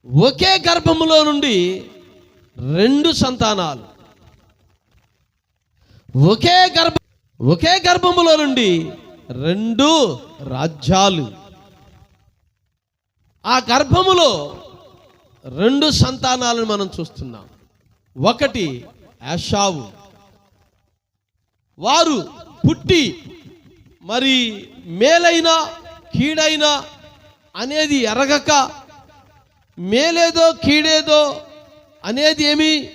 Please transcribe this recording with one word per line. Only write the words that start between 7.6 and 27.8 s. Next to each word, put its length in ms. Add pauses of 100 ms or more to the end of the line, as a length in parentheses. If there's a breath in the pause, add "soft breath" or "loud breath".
గర్భములో 480
నుండి 560 (380)
రెండు 880 (220)
రాజ్యాలు. 920 (2250)
ఆ 120
గర్భములో 1000 (1000)
రెండు 340
సంతానాలను 720
మనం 260 (100)
చూస్తున్నాం. 480 (760)
ఒకటి 600 (500)
ఏశావు. 540 (1900)
వారు 500 (420)
పుట్టి 520 (800)
మరి 680 (160)
మేలైన 840 (520)
కీడైన 640 (720)
అనేది 400